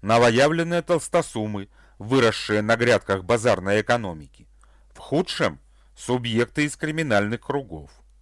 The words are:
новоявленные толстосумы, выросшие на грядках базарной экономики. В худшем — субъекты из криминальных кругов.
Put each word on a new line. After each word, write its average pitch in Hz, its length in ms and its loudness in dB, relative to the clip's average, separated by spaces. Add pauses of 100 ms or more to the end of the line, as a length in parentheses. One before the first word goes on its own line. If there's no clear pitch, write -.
новоявленные 139 800 2
толстосумы, 110 880 -2 (300)
выросшие 110 640 2
на 113 140 2
грядках 104 480 0
базарной 104 560 2
экономики. 95 680 -6 (460)
В - 40 -20
худшем — 135 600 -2 (360)
субъекты 120 680 -2
из 147 120 -6
криминальных 120 640 -2
кругов. 92 500 -8 (320)